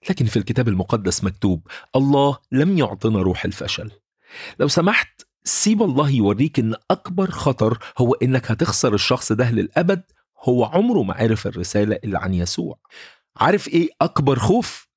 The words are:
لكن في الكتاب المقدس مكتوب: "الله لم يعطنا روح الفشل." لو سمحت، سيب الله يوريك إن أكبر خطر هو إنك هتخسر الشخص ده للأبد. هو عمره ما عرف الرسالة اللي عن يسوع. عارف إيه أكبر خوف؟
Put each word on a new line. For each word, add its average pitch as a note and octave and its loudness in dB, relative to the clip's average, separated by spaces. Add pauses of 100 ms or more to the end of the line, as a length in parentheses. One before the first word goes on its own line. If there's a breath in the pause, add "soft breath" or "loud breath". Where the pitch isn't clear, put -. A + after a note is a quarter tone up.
(100)
لكن F3+ 0
في A2 0
الكتاب A#2 0
المقدس F#2 -2
مكتوب: F#2 -2 (300 loud breath)
"الله C#3 2 (140)
لم E3 2
يعطنا A2 0
روح F#2 0
الفشل." - -8 (680 loud breath)
لو C#3+ 2
سمحت، F3 0 (220)
سيب G#3+ 2
الله D3 2
يوريك A2+ 2
إن A2 0 (160)
أكبر F#3+ -2
خطر A#2 0 (200 loud breath)
هو B2 2
إنك C3 0
هتخسر A2+ 0
الشخص - 0
ده A#2 0
للأبد. F3 0 (380)
هو B2 2
عمره F#3 2
ما F#2+ -4
عرف A2 0
الرسالة G#2 -2
اللي F#2+ -4
عن F#2+ -2
يسوع. E2+ -4 (580 loud breath)
عارف F#3 0
إيه E3 2 (120)
أكبر C#3 2
خوف؟ - 0